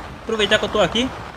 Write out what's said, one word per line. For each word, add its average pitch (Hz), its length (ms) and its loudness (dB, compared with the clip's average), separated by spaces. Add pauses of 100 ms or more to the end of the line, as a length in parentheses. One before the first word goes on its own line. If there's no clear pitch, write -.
(220)
Aproveitar 214 380 2
que - 60 0
eu - 20 -4
tô 214 120 2
aqui, 214 300 2 (260)